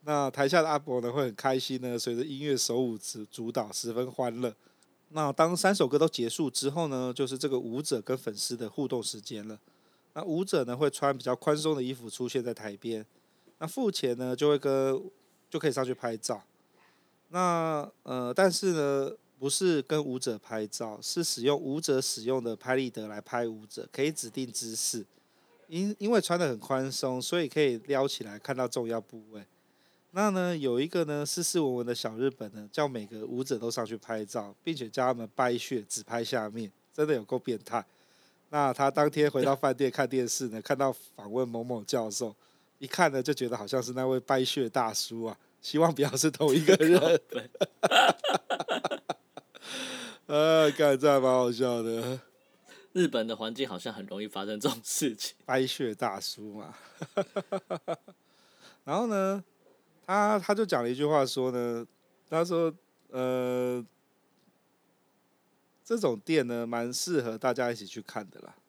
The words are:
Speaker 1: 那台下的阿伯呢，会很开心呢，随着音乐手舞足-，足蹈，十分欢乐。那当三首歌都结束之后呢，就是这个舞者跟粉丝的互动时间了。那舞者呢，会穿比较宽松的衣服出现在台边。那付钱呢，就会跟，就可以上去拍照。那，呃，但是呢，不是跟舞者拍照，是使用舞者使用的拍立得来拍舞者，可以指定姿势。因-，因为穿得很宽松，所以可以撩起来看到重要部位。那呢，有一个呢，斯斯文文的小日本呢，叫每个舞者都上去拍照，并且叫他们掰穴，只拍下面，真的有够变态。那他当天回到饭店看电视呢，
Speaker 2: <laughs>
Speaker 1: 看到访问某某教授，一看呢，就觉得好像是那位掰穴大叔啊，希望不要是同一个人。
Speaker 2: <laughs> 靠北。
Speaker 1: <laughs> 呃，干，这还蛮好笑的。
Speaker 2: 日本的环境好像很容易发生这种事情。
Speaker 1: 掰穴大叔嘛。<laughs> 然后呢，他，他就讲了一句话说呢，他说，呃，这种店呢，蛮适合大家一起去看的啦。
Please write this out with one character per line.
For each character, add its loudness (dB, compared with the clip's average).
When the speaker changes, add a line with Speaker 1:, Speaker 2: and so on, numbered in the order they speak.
Speaker 1:
那 0
台 2
下 6
的 2
阿 2
伯 -2
呢， -2
会 0
很 -2
开 2
心 -6
呢， -4
随 -2
着 -2
音 -8
乐 0
手 0
舞 0
足-， -10
足 -8
蹈， -2
十 -6
分 -2
欢 -2
乐。 -4
那 -2
当 4
三 4
首 4
歌 4
都 8
结 0
束 -2
之 -2
后 -2
呢， -2
就 -2
是 -6
这 -2
个 2
舞 -4
者 0
跟 -2
粉 -6
丝 -4
的 -6
互 -4
动 -2
时 -8
间 -12
了。 -14
那 -8
舞 -2
者 2
呢， -4
会 4
穿 0
比 -12
较 0
宽 2
松 0
的 -2
衣 -4
服 -12
出 -6
现 -2
在 -4
台 -10
边。 -6
那 -8
付 0
钱 0
呢， -4
就 2
会 6
跟， 0
就 -6
可 0
以 2
上 0
去 -2
拍 -4
照。 -6
那， 0
呃， -4
但 6
是 2
呢， 2
不 -2
是 2
跟 0
舞 -4
者 -2
拍 -6
照， -8
是 -2
使 -2
用 4
舞 -4
者 2
使 -4
用 0
的 -4
拍 -2
立 0
得 -10
来 -10
拍 -4
舞 -8
者， -12
可 -4
以 2
指 -8
定 -6
姿 -8
势。 -4
因-， -2
因 0
为 6
穿 0
得 2
很 0
宽 0
松， -2
所 0
以 -2
可 2
以 4
撩 2
起 -4
来 -12
看 -6
到 0
重 -2
要 -2
部 -18
位。 -16
那 2
呢， 0
有 2
一 2
个 0
呢， -2
斯 -4
斯 0
文 2
文 -2
的 -2
小 -6
日 0
本 -6
呢， -14
叫 0
每 -6
个 -12
舞 -4
者 -2
都 -2
上 -4
去 -8
拍 -6
照， -8
并 -4
且 -8
叫 0
他 2
们 -6
掰 2
穴， -4
只 -8
拍 -4
下 -2
面， -8
真 0
的 2
有 -2
够 -4
变 -4
态。 -4
那 2
他 4
当 4
天 4
回 2
到 4
饭 2
店 2
看 0
电 0
视 -4
呢， -8
Speaker 2:
<laughs> -14
Speaker 1:
看 0
到 2
访 -14
问 0
某 -6
某 -6
教 -2
授， -6
一 -12
看 4
呢， -2
就 -2
觉 -2
得 -4
好 -8
像 0
是 -8
那 -2
位 2
掰 2
穴 0
大 0
叔 -6
啊， -6
希 -4
望 6
不 0
要 0
是 2
同 4
一 4
个 10
人。 8
Speaker 2:
<laughs> -
靠 4
北。 -8
Speaker 1:
<laughs> -20
呃， 6
干， 6
这 6
还 8
蛮 6
好 6
笑 0
的。 -4
Speaker 2:
日 4
本 0
的 -4
环 -6
境 -4
好 -6
像 -8
很 -12
容 -6
易 -6
发 -6
生 -4
这 0
种 -2
事 -2
情。 -10
Speaker 1:
掰 0
穴 -4
大 -4
叔 -10
嘛。 -14
<laughs> -8
然 -2
后 0
呢， 0
他， 4
他 2
就 2
讲 2
了 0
一 0
句 0
话 6
说 0
呢， -2
他 2
说， 2
呃， -2
这 0
种 2
店 2
呢， -2
蛮 -4
适 0
合 -4
大 0
家 0
一 -4
起 -14
去 -12
看 -10
的 -20
啦。 -20